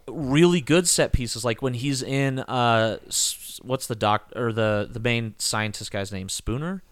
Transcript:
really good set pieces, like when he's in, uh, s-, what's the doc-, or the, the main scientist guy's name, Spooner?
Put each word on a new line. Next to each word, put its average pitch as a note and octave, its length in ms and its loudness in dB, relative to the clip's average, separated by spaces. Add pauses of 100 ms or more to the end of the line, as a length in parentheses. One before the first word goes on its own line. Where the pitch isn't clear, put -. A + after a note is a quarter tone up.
really D#3+ 520 4
good E3 280 4
set C#3 240 2
pieces, A#2 320 -2
like A#2 180 -2
when B2+ 120 -2
he's C3 280 -2
in, C3+ 380 0
uh, A2+ 580 2 (100)
s-, - 540 -4
what's B2+ 240 -4
the A#2+ 100 -4
doc-, G#2+ 400 0
or A#2 160 -2
the, G#2+ 380 0
the A#2 100 -10
main A#2 380 -2
scientist G#2+ 540 -4
guy's G2+ 200 -6
name, F#2+ 160 -8
Spooner? D#3+ 640 -6